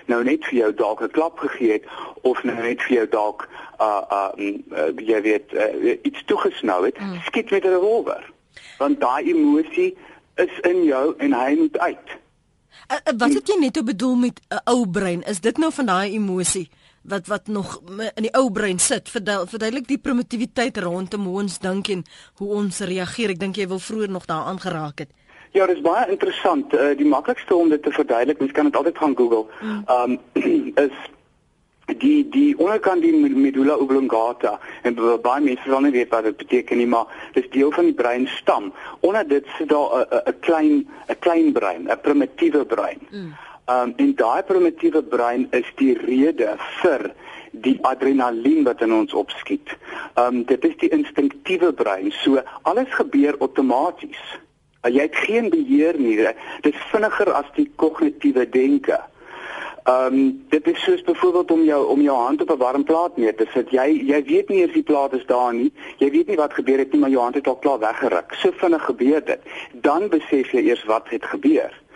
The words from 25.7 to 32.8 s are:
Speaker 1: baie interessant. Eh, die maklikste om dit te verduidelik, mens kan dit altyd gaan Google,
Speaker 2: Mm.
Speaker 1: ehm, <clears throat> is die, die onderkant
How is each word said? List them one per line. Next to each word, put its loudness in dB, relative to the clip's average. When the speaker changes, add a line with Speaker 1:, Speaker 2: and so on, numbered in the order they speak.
Speaker 1:
baie 0
interessant. 0
Eh, 2
die 0
maklikste 0
om 4
dit 2
te -2
verduidelik, 0
mens -2
kan 2
dit 2
altyd 0
gaan 0
Google, 2
Speaker 2:
Mm. -6
Speaker 1:
ehm, 2
<clears throat> 2
is -4
die, 4
die 4
onderkant 2